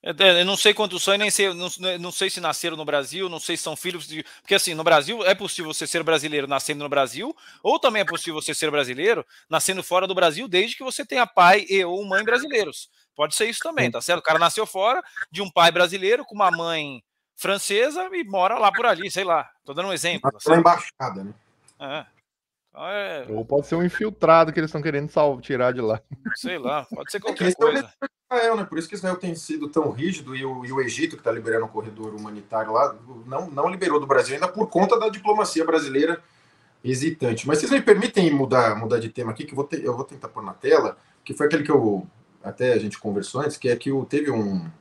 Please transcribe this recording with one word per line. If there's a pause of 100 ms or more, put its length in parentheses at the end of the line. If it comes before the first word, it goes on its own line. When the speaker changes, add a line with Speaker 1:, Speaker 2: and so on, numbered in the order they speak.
Speaker 1:
É,
é,
eu
não
sei
quantos
são
e
nem
sei,
não, (320)
não
sei
se
nasceram
no
Brasil,
não
sei
se
são
filhos
de, (200)
porque
assim,
no
Brasil
é
possível
você
ser
brasileiro
nascendo
no
Brasil, (280)
ou
também
é
possível
você
ser
brasileiro (240)
nascendo
fora
do
Brasil,
desde
que
você
tenha
pai
e
ou
mãe
brasileiros. (260)
Pode
ser
isso
também,
Speaker 2:
Sim.
Speaker 1:
tá
certo?
O
cara
nasceu
fora (300)
de
um
pai
brasileiro
com
uma
mãe (320)
francesa
e
mora
lá
por
ali,
sei
lá. (160)
Tô
dando
um
exemplo,
tá
Speaker 3:
Nasceu
na
Speaker 1:
certo?
Speaker 3:
embaixada,
né? (480)
Speaker 1:
É. (640)
Então
é
Speaker 2:
Ou
pode
ser
um
infiltrado
que
eles
tão
querendo
sal-,
tirar
de
lá. (360)
Speaker 1:
Sei
lá,
pode
ser
Speaker 3:
É
que
Speaker 1:
qualquer
Speaker 3:
esse
é
o
Speaker 1:
coisa.
Speaker 3:
medo (140)
de (240)
Israel,
né?
Por
isso
que
Israel
tem
sido
tão
rígido
e
o,
e
o
Egito,
que
tá
liberando
o
corredor
humanitário
lá, (300)
não,
não
liberou
do
Brasil
ainda
por
conta
da
diplomacia
brasileira (600)
hesitante.
Mas
vocês
me
permitem
mudar,
mudar
de
tema
aqui,
que
eu
vou
te-,
eu
vou
tentar
pôr
na
tela, (260)
que
foi
aquele
que
eu, (380)
até
a
gente
conversou
antes,
que
é
que
o,
teve
um (120)